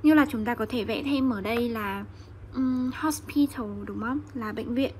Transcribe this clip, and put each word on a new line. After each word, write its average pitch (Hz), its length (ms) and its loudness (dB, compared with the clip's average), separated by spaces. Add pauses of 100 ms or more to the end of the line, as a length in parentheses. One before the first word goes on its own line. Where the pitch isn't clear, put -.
Như 302 100 10
là 302 160 10
chúng 220 160 -2
ta 240 100 0
có 226 140 0
thể 240 140 -2
vẽ 214 200 -2
thêm 277 260 2
ở 214 120 -2
đây 233 280 0
là, 208 360 -4 (480)
ừm, 254 420 0
hospital, 285 680 0 (200)
đúng 202 160 -6
không? 247 180 -2 (140)
Là 220 180 -6
bệnh 226 240 -4
viện. 262 240 2